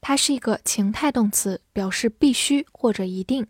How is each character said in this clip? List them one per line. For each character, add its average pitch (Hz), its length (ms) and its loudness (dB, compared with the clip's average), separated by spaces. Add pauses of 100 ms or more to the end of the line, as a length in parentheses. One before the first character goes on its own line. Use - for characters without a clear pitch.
它 277 140 0
是 285 180 2
一 262 40 0
个 226 260 -2
情 202 280 0
态 294 200 0
动 220 200 2
词， 190 300 -2 (120)
表 190 160 -2
示 208 180 -2
必 269 240 4
须 277 400 0
或 226 220 0
者 196 100 -4
一 185 200 -6
定。 254 260 -2